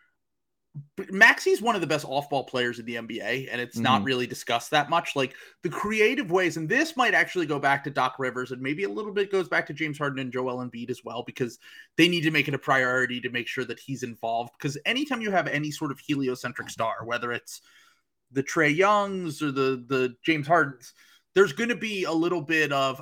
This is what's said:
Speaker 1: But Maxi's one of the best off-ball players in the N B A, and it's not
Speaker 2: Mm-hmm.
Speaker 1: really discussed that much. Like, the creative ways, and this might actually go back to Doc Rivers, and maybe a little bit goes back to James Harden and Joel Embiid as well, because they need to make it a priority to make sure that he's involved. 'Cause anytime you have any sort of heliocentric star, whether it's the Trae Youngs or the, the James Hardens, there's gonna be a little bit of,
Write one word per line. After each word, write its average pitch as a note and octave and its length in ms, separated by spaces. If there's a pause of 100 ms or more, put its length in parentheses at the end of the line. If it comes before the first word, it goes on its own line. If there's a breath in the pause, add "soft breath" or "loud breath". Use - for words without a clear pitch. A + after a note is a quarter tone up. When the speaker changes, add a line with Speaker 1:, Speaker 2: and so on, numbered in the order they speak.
(960 soft breath)
Speaker 1:
But F#3+ 160
Maxi's A#3+ 500
one A3+ 140
of F#3 40
the E3 60
best C#3+ 180
off-ball C#3 420
players A#2+ 340
in A2+ 40
the A#2+ 120
N A#2 100
B A2+ 140
A, B2 280
and A#2+ 120
it's A#2+ 180
not B2+ 200
Speaker 2:
Mm-hmm. G2+ 80
Speaker 1:
really B2 200
discussed A#2+ 460
that D3 180
much. E3+ 240
Like, C3+ 220 (260 loud breath)
the F3 60
creative G#3+ 640
ways, F3+ 240
and D#3+ 120
this C#4+ 280
might A#3 180
actually E3+ 320
go C#3+ 140
back C#3 240
to D3 60
Doc B2+ 280
Rivers, B2+ 320
and B2+ 100
maybe D3+ 220
a G3 60
little G#3 240
bit G3+ 180
goes F#3+ 180
back E3 200
to D#3+ 40
James D3 260
Harden C#3 200
and B2+ 140
Joel B2+ 260
Embiid B2 320
as A#2+ 140
well, A#2 200
because A#2 360 (360 loud breath)
they E3+ 120
need F3 140
to D#3 100
make D3 160
it C#3 60
a C3+ 40
priority B2+ 640
to A#2+ 100
make A#2+ 160
sure C3 180
that A#2 140
he's B2 240
involved. A#2 560
'Cause C#3 260
anytime B3+ 360
you G#3+ 100
have E3+ 160
any D3 240
sort C#3+ 220
of - 80
heliocentric B2 720
star, A2+ 340
whether A#2+ 260
it's - 300 (720 soft breath)
the C3 100
Trae D3 320
Youngs F#3+ 680
or D3 100
the, C3 340
the B2+ 380
James D3+ 240
Hardens, D3+ 440 (420 soft breath)
there's F#3+ 180
gonna A3+ 240
be G3+ 260
a D#3 100
little E3 300
bit D3+ 300
of, C3+ 300